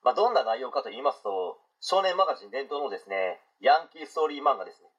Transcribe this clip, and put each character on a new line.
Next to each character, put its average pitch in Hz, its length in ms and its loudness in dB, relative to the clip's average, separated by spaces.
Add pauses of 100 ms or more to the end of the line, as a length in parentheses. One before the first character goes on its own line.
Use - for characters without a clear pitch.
ま 123 100 4
あ、 - 20 -2
ど 220 160 4
ん 233 40 -4
な 156 100 2
内 113 160 -2
容 127 100 -6
か 139 120 -4
と 107 80 -10
言 107 100 -12
い - 20 -12
ま 143 100 2
す - 100 -16
と、 92 360 -4 (220)
少 190 220 2
年 185 140 0
マ 196 100 4
ガ - 100 -2
ジ - 100 -20
ン 98 40 -20
伝 131 160 -6
統 143 140 -6
の 131 100 -4
で 95 80 -8
す 98 100 -18
ね、 95 320 -2 (200)
ヤ 143 180 6
ン 160 100 -6
キ 160 120 -20
ー 143 60 -10
ス - 80 -20
ト 160 100 2
ー 151 40 0
リ 147 120 -6
ー - 20 -12
漫 139 160 2
画 92 60 -10
で - 80 -14
す - 100 -20
ね。 - 60 -20 (100)